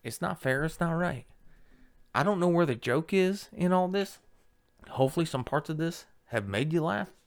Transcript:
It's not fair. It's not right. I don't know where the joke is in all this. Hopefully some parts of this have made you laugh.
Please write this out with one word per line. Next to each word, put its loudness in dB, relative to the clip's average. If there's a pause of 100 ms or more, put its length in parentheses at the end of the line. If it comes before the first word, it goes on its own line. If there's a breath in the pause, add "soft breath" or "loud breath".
It's -8
not -4
fair. 0
It's -4
not 0
right. -2 (880 soft breath)
I 2
don't 2
know 4
where 4
the 2
joke 0
is 2
in 2
all 2
this. -2 (680)
Hopefully 2
some -4
parts -4
of -4
this -4 (200)
have -4
made 0
you 2
laugh. -2 (180)